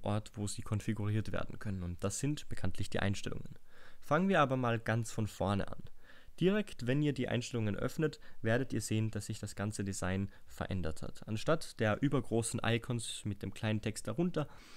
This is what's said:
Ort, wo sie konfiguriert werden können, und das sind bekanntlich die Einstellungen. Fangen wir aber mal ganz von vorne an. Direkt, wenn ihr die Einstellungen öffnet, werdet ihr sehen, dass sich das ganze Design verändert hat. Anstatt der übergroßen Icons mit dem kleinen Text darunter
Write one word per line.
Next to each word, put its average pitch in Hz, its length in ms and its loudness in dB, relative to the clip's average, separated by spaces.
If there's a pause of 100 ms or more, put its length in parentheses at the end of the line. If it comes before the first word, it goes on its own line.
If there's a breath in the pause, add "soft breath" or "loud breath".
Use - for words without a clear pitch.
Ort, 104 320 -2
wo 104 120 -2
sie - 140 -4
konfiguriert 104 720 0
werden - 260 -2
können, 95 240 -4
und 87 200 -4
das 101 160 -2
sind 147 280 -2
bekanntlich - 420 2
die - 100 0
Einstellungen. - 600 -2 (400 loud breath)
Fangen 180 300 4
wir 180 100 6
aber 131 180 6
mal 117 220 2
ganz 113 320 2
von 110 160 0
vorne 98 400 2
an. - 160 -2 (560 loud breath)
Direkt, 190 480 2
wenn 143 160 4
ihr 147 100 4
die 120 140 0
Einstellungen 110 480 0
öffnet, 147 440 0 (220 loud breath)
werdet 123 320 2
ihr 113 80 2
sehen, 110 300 2
dass - 160 -4
sich 107 100 -4
das - 160 -8
ganze 104 300 -2
Design 98 480 0 (160 loud breath)
verändert - 560 -2
hat. - 240 -6
Anstatt - 520 0
der 107 220 2
übergroßen 123 640 2
Icons 117 600 -2
mit 101 180 -4
dem 98 100 -4
kleinen 107 280 0
Text - 260 -4
darunter 156 400 0 (300 loud breath)